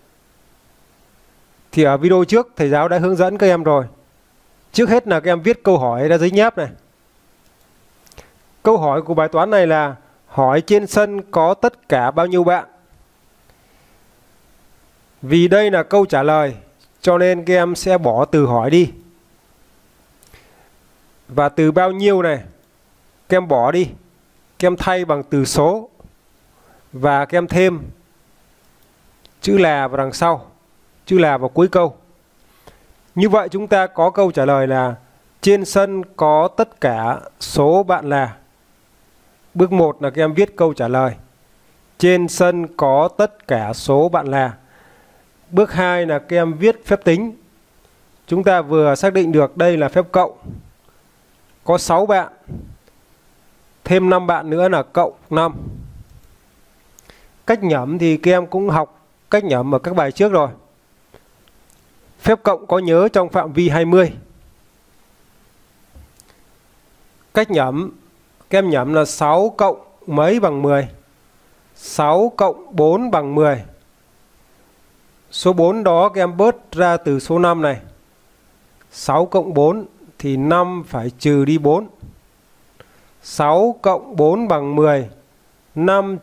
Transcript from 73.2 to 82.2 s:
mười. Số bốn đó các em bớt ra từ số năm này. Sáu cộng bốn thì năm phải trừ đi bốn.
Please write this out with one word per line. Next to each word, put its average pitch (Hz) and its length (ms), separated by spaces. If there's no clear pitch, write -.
mười. 147 280
Số - 220
bốn 185 320
đó 180 240
các 196 140
em 175 140
bớt 226 360
ra 170 240
từ 143 240
số 165 180
năm 170 240
này. 139 180
Sáu 151 360
cộng 180 280
bốn 165 320
thì 139 180
năm 170 520
phải 120 300
trừ 143 260
đi 151 140
bốn. 151 300